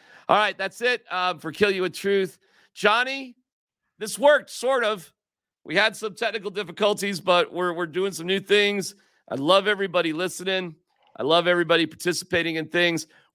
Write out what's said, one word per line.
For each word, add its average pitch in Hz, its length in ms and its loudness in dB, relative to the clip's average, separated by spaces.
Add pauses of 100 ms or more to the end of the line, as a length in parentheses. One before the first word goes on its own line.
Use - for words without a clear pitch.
(280)
All - 80 6
right, 202 200 0
that's 190 260 -8
it, 240 280 -2
um, 180 300 -2
for 160 100 -8
Kill 202 200 2
You 190 120 -2
With 180 120 -4
Truth. 196 440 -2 (360)
Johnny, 247 600 0 (640)
this 202 200 -10
worked, 277 320 4
sort 247 340 0
of. 208 280 -4 (520)
We 156 100 -8
had 208 220 2
some 214 180 -8
technical 208 360 -6
difficulties, 202 680 -2
but 175 320 4
we're, 180 200 -2
we're 170 140 -4
doing 185 260 -4
some 165 140 -10
new 190 140 0
things. 202 540 2 (340)
I - 80 -6
love 185 300 4
everybody 180 460 0
listening. 180 640 -4 (400)
I 110 60 -8
love 165 240 4
everybody 170 400 2
participating 170 680 -4
in 160 100 -4
things. 170 400 0 (280)